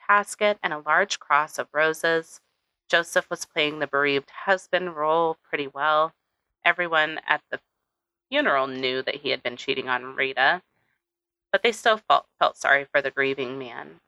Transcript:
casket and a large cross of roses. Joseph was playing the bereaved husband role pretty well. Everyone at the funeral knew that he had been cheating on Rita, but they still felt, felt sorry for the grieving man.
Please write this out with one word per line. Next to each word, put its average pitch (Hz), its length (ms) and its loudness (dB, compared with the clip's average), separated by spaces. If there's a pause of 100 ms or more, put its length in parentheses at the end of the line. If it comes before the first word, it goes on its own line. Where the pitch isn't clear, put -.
casket 208 560 2
and 170 100 -2
a 151 100 -8
large 165 360 0
cross 151 400 0
of 123 120 -4
roses. 160 720 0 (460)
Joseph 170 440 0
was 175 140 -8
playing 151 340 -2
the 143 80 -4
bereaved 139 420 0 (160)
husband 180 500 -2
role 160 420 0 (100)
pretty 147 200 -6
well. 151 460 0 (500)
Everyone 165 640 0
at 151 220 2
the - 100 -8 (680)
funeral 170 380 0
knew 131 340 -4
that - 160 -6
he 135 120 -6
had 127 120 -2
been 120 160 -8
cheating 131 320 -4
on 127 260 -4
Rita, 135 460 0 (920)
but 190 120 0
they 233 80 4
still 220 260 2
felt, - 300 2 (100)
felt - 200 2
sorry 139 280 2
for 143 160 0
the 135 80 -2
grieving 135 480 -2
man. 135 380 -14 (120)